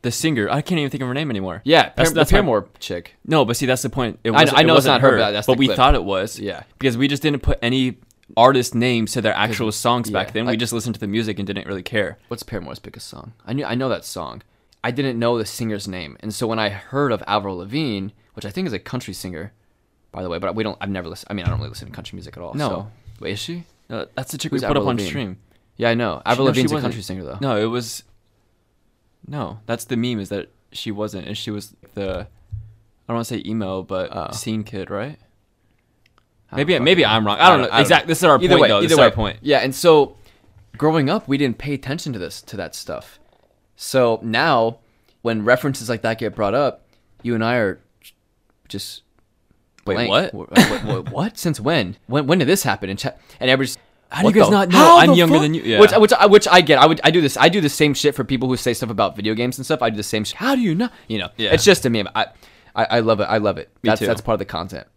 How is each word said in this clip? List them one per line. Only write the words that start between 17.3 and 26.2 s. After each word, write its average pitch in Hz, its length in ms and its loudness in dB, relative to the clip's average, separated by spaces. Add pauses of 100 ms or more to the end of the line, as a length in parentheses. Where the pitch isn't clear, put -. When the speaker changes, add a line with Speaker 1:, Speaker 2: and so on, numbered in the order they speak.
Speaker 2:
Lavigne, 101 540 -6 (240)
which - 100 -14
I 101 40 -10
think 185 180 -8
is 131 40 -6
a 98 80 -6
country - 340 -10
singer, 90 380 -14 (640)
by 92 100 -10
the 90 60 -8
way, 85 80 -6
but 90 180 -6
we 110 80 -4
don't, 107 160 -6
I've 98 100 -8
never 92 200 -8
listened, - 200 -16
I 101 40 -8
mean, 90 120 -8
I - 40 -2
don't 107 100 -6
really 67 120 -12
listen - 180 -18
to - 40 -20
country - 220 -16
music - 220 -18
at 87 60 -16
all, 87 100 -14
Speaker 1:
No. 139 160 -6
Speaker 2:
so. 101 220 -8 (280)
Wait, - 140 -8
is - 60 -8
she? 175 260 -12 (240)
Speaker 1:
Uh, 110 160 -10 (100)
that's 131 160 -10
the 147 60 -12
chick 143 160 -8
Speaker 2:
Who's 131 80 -2
Speaker 1:
we 107 60 -6
put 139 100 -2
Speaker 2:
Avril 104 60 -2
Speaker 1:
up 101 80 -2
on 120 40 -2
Speaker 2:
Lavigne? 101 140 -6
Speaker 1:
stream. 107 280 -8 (380)
Speaker 2:
Yeah, 117 140 -2
I 117 60 0
know. 107 300 -4